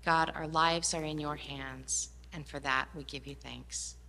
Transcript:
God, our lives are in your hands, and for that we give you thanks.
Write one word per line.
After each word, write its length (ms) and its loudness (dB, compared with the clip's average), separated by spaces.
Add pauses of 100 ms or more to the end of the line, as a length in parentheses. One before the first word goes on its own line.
God, 300 6
our 140 -4
lives 460 4
are 100 0
in 140 -2
your 180 -2
hands, 720 -4 (220)
and 140 -8
for 140 -6
that 340 4
we 100 -8
give 220 -8
you 100 -8
thanks. 600 -10 (120)